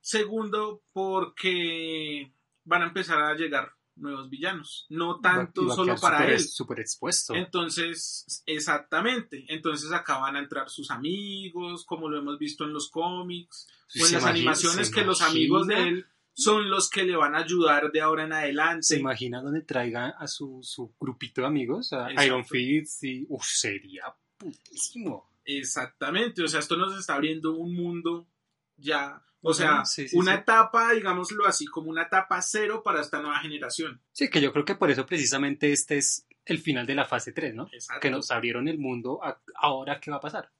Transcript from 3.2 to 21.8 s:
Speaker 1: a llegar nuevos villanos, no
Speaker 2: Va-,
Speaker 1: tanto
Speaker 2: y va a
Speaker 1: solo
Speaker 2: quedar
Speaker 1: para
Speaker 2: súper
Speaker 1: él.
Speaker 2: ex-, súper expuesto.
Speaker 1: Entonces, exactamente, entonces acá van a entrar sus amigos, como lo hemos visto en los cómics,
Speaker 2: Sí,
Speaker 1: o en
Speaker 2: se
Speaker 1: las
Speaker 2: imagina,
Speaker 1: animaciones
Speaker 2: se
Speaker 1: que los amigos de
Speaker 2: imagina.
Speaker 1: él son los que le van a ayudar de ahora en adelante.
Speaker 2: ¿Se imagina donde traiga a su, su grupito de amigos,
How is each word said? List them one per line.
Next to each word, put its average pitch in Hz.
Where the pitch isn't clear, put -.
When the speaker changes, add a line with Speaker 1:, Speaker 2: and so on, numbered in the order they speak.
Speaker 1:
a 151
llegar 143
nuevos 139
villanos, 156
no 170
Speaker 2:
Va-, -
Speaker 1:
tanto 180
Speaker 2:
y 180
va -
a -
Speaker 1:
solo 185
Speaker 2:
quedar -
Speaker 1:
para 165
Speaker 2:
súper 139
Speaker 1:
él. 131
Speaker 2:
ex-, -
súper 117
expuesto. -
Speaker 1:
Entonces, 170
exactamente, 156
entonces 156
acá 147
van 135
a 143
entrar 139
sus -
amigos, 175
como 160
lo 147
hemos 143
visto 151
en 151
los 143
cómics, 175
Speaker 2:
Sí, -
Speaker 1:
o -
en 165
Speaker 2:
se 170
Speaker 1:
las -
Speaker 2:
imagina, -
Speaker 1:
animaciones 175
Speaker 2:
se -
Speaker 1:
que 208
los 185
amigos 160
de 208
Speaker 2:
imagina. 180
Speaker 1:
él -
son 214
los 190
que 190
le 180
van 147
a 160
ayudar 156
de 156
ahora 156
en 160
adelante. 156
Speaker 2:
¿Se 147
imagina 127
donde 143
traiga 123
a -
su, 131
su 123
grupito 127
de 131
amigos, 147